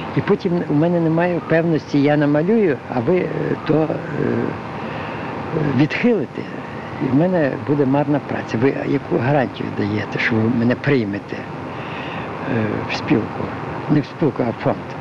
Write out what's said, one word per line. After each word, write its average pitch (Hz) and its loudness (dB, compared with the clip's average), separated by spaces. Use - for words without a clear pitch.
І 147 4
потім 196 0
у 160 0
мене 170 4
немає 165 2
впевненості, 160 2
я 147 4
намалюю, 151 4
а 127 2
ви, 151 2
е, 160 0
то, 180 4
е, 156 4
відхилите. 156 2
І - 0
в - 4
мене 160 4
буде 143 2
марна 143 2
праця. 110 -4
Ви 131 4
яку 139 0
гарантію 123 0
даєте, 104 -2
що - 0
ви 110 2
мене 117 2
приймете, 113 0
е, - -8
в - -4
спілку? 107 0
Не 147 6
в 127 -2
спілку, - -2
а 113 0
в 113 -6
фонд». 127 2